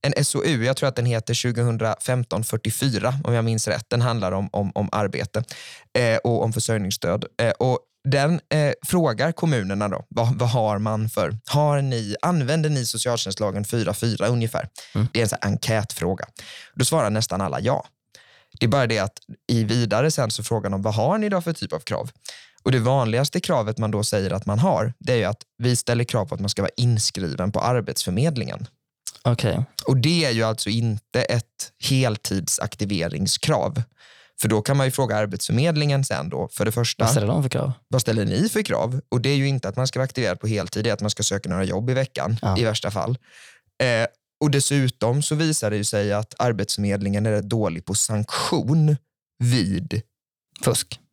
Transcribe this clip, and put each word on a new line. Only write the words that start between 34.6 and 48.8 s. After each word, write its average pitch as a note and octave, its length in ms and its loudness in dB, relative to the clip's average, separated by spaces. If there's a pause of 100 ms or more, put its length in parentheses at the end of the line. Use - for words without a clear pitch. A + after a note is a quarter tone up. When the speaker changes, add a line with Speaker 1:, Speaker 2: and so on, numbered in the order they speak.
Speaker 1:
kan C#3 160 0
man C3+ 100 2
ju C3 40 0
fråga G#2+ 260 0
Arbetsförmedlingen C3+ 880 2
sen D#2+ 240 -4
då, D2+ 220 -4
för - 140 -2
det A2 60 0
första. A#2 320 0
Speaker 2:
Vad A2+ 80 4
ställer A2 160 2
de D3+ 140 2
för C3+ 80 0
krav? C3 220 -2 (160)
Speaker 1:
Vad C3 140 0
ställer A2 240 0
ni A2+ 240 2
för A3 120 -2
krav? B2+ 480 -2
Och B2+ 120 0
det C3 80 0
är C#3+ 60 2
ju C3+ 120 2
inte C3 220 -2
att G2 60 -6
man B2+ 120 0
ska C3 120 -4
vara C3 60 0
aktiverad G#2+ 340 -2
på G#2+ 80 -4
heltid, G#2 360 -2
det A#2 60 2
är G#2+ 40 2
att - 80 -4
man G#2 80 -2
ska - 140 -4
söka G2 260 -4
några F#2 140 0
jobb F#2+ 260 -2
i C3 40 2
veckan, A2+ 480 -2
Speaker 2:
Ja. F#2+ 160 0
Speaker 1:
i A#2 60 2
värsta G#2+ 280 -2
fall. G#2+ 260 -2 (640)
Eh, A#2+ 240 2 (340)
och D3+ 100 4
dessutom C3+ 720 2
så D3+ 140 -2
visar D3+ 340 0
det G#2 80 -2
ju G2+ 60 -2
sig G2+ 300 0
att G#2+ 240 -4
Arbetsförmedlingen G2+ 880 0
är A2 60 2
rätt G#2 180 0
dålig G2 360 -2
på F#2+ 100 -4
sanktion D3 1000 2 (420)